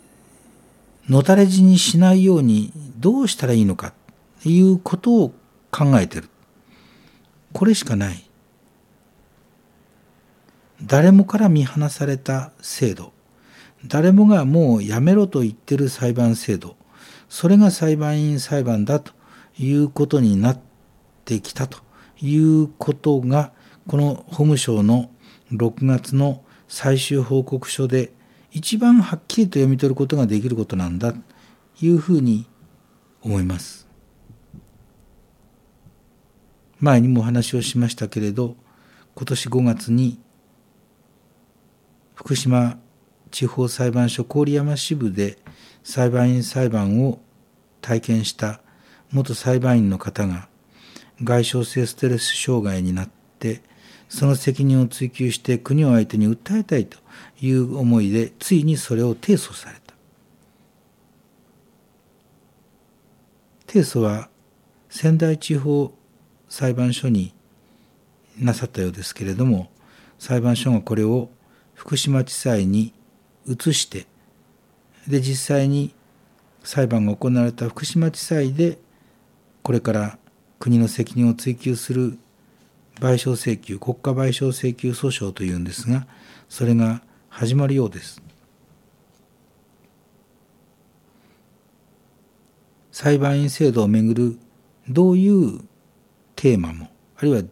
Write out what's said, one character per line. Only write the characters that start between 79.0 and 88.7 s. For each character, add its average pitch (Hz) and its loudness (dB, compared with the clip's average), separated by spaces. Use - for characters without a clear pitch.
こ 120 -2
れ 117 2
か 113 -4
ら 104 -6
国 120 2
の 113 2
責 110 -6
任 120 2
を 113 2
追 120 -6
及 123 -4
す 120 -8
る 127 -4
賠 127 2
償 127 -2
請 113 -4
求、 98 -12
国 123 -8
家 - -4
賠 131 -2
償 131 -2
請 127 -4
求 127 -6
訴 120 -6
訟 98 -8
と 98 -12
い 92 -4
う 87 -6
ん 87 -6
で 90 -10
す 113 -10
が、 127 -2
そ - -6
れ 120 2
が 117 0
始 120 -4
ま 139 0
る 139 -2
よ 131 0
う 104 -4
で 92 -18
す。 - -20